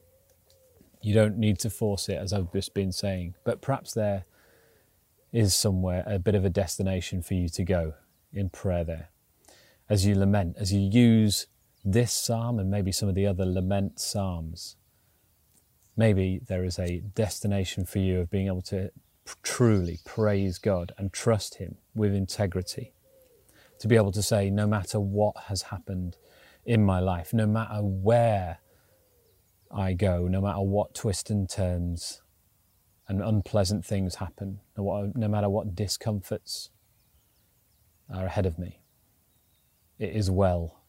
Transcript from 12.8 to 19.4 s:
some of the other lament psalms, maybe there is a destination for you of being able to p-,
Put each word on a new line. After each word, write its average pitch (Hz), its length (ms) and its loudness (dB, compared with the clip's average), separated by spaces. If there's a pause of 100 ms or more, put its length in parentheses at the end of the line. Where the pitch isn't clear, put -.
some 101 160 -2
of 92 80 0
the 98 100 2
other 95 200 0
lament 95 560 0
psalms, 85 760 -6 (1200)
maybe 98 440 4
there 92 260 -4
is 87 120 -4
a 87 220 -4
destination 101 840 -4
for - 140 -4
you 92 200 2
of 87 100 -2
being 98 180 -2
able 90 160 -4
to 95 280 -6 (340)
p-, - 80 -16 (100)